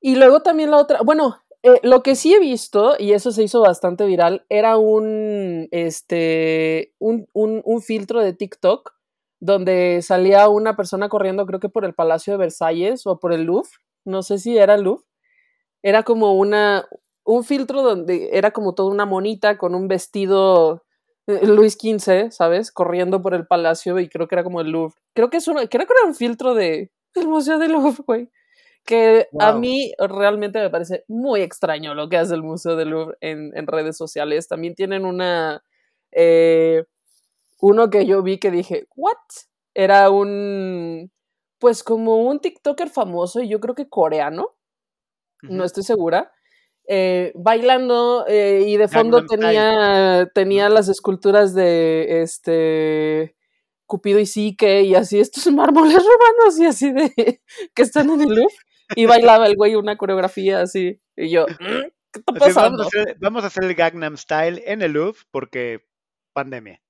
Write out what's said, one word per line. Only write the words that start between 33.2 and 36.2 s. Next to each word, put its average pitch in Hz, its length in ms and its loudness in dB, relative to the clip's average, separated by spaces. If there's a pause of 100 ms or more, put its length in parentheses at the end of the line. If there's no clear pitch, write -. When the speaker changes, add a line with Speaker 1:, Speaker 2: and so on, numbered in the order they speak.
Speaker 1:
en, 151 360 -12
en 156 100 -10
redes 156 300 -6
sociales. 151 500 -6
También 165 300 -10
tienen 190 280 -6
una, 175 600 -6 (480)
eh, 165 720 4 (760)